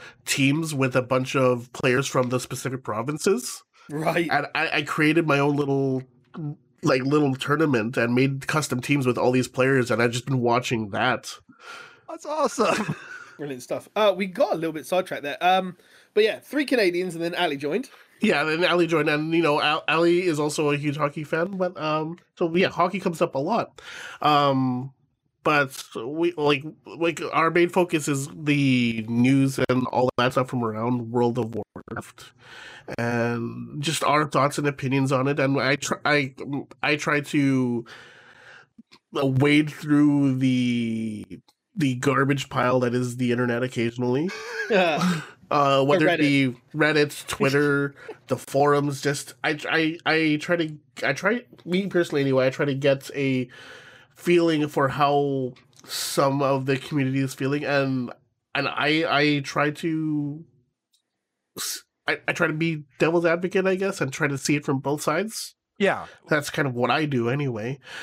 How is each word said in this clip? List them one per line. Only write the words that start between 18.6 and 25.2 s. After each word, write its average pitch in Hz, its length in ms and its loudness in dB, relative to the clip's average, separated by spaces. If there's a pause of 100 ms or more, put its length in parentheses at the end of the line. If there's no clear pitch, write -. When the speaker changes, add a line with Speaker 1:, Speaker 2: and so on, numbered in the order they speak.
Speaker 1:
Ali 170 220 4
joined, 156 220 2
and, 156 220 0
you 165 120 4
know, 147 180 2
Al-, 151 260 0
Ali 170 360 4
is 160 160 0
also 147 320 0
a 147 40 2
huge 147 220 -4
hockey 151 260 -4
fan, 170 320 -4
but, 185 240 -4
um, 156 380 -4 (180)
so 165 200 -2
yeah, 175 140 4
hockey 180 300 -2
comes 175 220 -2
up - 140 0
a - 20 0
lot. 180 420 -2 (440)
Um, 135 680 2 (520)